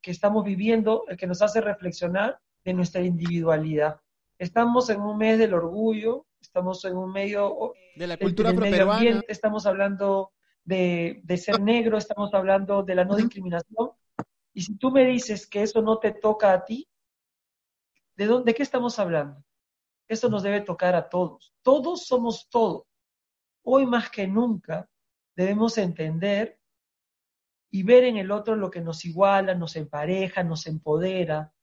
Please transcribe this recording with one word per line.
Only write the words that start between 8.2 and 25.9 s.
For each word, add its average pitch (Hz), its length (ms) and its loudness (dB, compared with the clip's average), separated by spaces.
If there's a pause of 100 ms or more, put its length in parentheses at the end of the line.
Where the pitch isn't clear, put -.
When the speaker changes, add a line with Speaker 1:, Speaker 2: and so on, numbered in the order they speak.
Speaker 2:
cultura 185 240 2
Speaker 1:
medio 180 140 2
Speaker 2:
afroperuana. 196 320 4
Speaker 1:
ambiente, 226 340 2
estamos 214 340 -4
hablando 196 680 0 (320)
de, 175 600 -2
de 175 140 -2
ser 208 220 0
negro, 220 380 2
estamos 208 380 -4
hablando 196 480 2
de 185 100 -4
la 180 100 4
no 190 100 0
Speaker 2:
Ujú. 214 100 2
Speaker 1:
discriminación. 202 680 -4 (640)
Y 190 80 -8
si 196 140 -8
tú 254 160 -2
me 262 140 6
dices 240 420 -2
que 208 160 -2
eso 220 180 0
no 220 160 2
te 240 140 0
toca 214 420 2
a 185 100 2
ti, 247 240 -10 (1300)
¿de 202 100 -2
dónde, 233 260 4
de 226 40 2
qué 277 80 -2
estamos 240 360 -2
hablando? 151 440 -4 (640)
Eso 226 220 -2
nos 208 140 -2
debe 202 180 0
tocar 180 340 0
a 165 140 -2
todos. - 440 -4 (100)
Todos 285 420 2
somos 233 440 -2
todos. 214 340 0 (800)
Hoy 262 220 4
más 240 260 0
que 196 160 -4
nunca 208 640 -2 (460)
debemos 208 420 0
entender 180 840 -2 (1120)